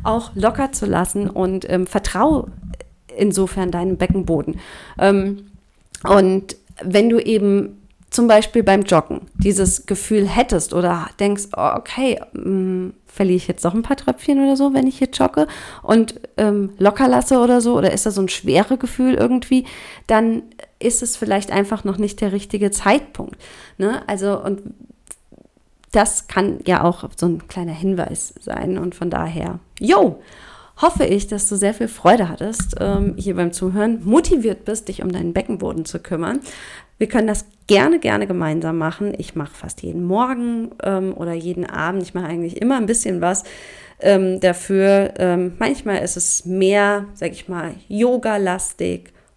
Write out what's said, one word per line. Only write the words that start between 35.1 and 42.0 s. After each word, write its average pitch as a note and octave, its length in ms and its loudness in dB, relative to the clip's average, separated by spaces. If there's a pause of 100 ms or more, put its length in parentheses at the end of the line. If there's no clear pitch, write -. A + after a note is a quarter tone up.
deinen E3+ 200 -4
Beckenboden E3+ 520 -4
zu E3+ 140 -10
kümmern. F#3 420 -6 (560)
Wir G#3+ 120 -2
können A3 180 2
das G#3+ 200 -4 (200)
gerne, C4+ 320 4
gerne G#3 280 0
gemeinsam E3 520 -2
machen. E3+ 380 -4
Ich - 180 -12
mache D3 200 -8
fast - 280 -14
jeden E3+ 220 -6
Morgen, A#3 640 -2 (120)
ähm, F#3+ 320 -2
oder E3+ 180 -6
jeden F3 320 -6
Abend. F3+ 380 -4